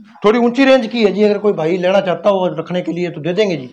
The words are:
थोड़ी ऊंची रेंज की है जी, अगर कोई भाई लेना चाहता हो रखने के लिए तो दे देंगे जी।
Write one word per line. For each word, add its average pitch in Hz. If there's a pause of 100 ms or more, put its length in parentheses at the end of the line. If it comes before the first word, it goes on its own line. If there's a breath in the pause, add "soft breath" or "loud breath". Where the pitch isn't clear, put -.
(240)
थोड़ी 220
ऊंची 240
रेंज 262
की 233
है 226
जी, 208
अगर 208
कोई 208
भाई 160
लेना 185
चाहता 175
हो 185
रखने 165
के 156
लिए 170
तो 151
दे 160
देंगे 185
जी। 127